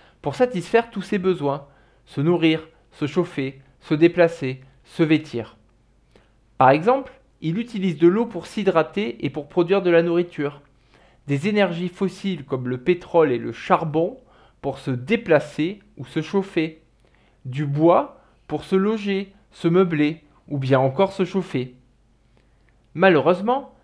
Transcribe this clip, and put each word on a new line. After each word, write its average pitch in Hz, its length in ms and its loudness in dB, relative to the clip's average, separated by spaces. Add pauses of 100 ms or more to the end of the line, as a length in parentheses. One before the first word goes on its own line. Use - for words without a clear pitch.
(220)
pour - 140 -6
satisfaire 226 540 -2
tous 196 120 -10
ses 208 180 -4
besoins, 151 480 -2 (380)
se - 160 -8
nourrir, 160 460 0 (240)
se - 160 -6
chauffer, 143 540 -4 (200)
se - 120 -6
déplacer, 165 680 2 (220)
se - 200 -4
vêtir. 151 540 -2 (1000)
Par 214 120 6
exemple, 220 420 2 (300)
il 165 180 -4
utilise 190 380 -4
de 165 100 8
l'eau 208 180 4
pour - 220 -10
s'hydrater 196 800 -2
et - 40 -2
pour 143 200 -10
produire 180 320 2
de 180 80 0
la 170 120 6
nourriture, 170 600 -2 (680)
des 139 200 -2
énergies 185 420 0
fossiles 180 560 -6
comme 127 220 -6
le 123 100 -4
pétrole 165 540 2
et 120 60 0
le 117 140 -8
charbon 165 680 -2 (440)
pour 135 180 -8
se 135 120 -6
déplacer 156 880 -2 (180)
ou 135 80 -14
se - 160 -6
chauffer, 170 600 -4 (640)
du 135 200 -4
bois 170 560 2 (260)
pour 147 160 -8
se - 120 -2
loger, 202 580 -2 (180)
se - 160 -4
meubler 165 540 2 (260)
ou 143 100 -6
bien 131 220 2
encore 135 320 0
se 185 140 -2
chauffer. 160 500 -6 (1160)
Malheureusement, 185 800 2 (100)